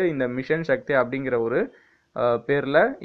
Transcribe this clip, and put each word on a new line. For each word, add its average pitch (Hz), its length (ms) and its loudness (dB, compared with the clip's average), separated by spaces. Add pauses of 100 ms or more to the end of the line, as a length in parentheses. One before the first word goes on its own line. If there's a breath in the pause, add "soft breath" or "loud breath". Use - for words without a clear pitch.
இந்த 139 200 -2
மிஷன் 131 360 -4
சக்தி 135 300 -2
அப்படிங்கிற 131 460 0
ஒரு, 117 180 0 (580 soft breath)
அஹ், 120 240 2
பேர்ல 143 380 0 (260)